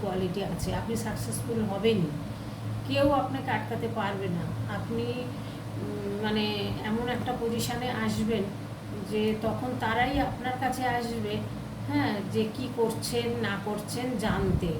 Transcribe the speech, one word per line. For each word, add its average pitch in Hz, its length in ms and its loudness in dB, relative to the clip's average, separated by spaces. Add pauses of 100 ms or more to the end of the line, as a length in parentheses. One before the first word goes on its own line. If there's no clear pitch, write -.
কোয়ালিটি 190 420 0
আছে, 180 300 -2
আপনি 202 220 0
সাকসেসফুল - 640 -2 (120)
হবেনই, 196 400 4 (800)
কেউ 277 240 6
আপনাকে 262 380 2
আটকাতে 220 440 0
পারবে 196 340 0
না। 170 460 -2
আপনি, 233 300 -2
উম, 208 1200 -4
মানে 208 480 0 (120)
এমন 233 240 0
একটা 247 320 0
পজিশনে 240 500 0
আসবেন 220 520 2 (680)
যে 214 320 2
তখন 226 280 0 (100)
তারাই 247 400 4
আপনার 254 400 0
কাছে 254 260 0
আসবে, 226 500 0 (520)
হ্যাঁ, 247 320 2 (120)
যে 220 100 4 (120)
কী 247 220 -4
করছেন 233 520 0 (140)
না 202 120 0 (100)
করছেন 214 420 -2 (120)
জানতে, 185 600 2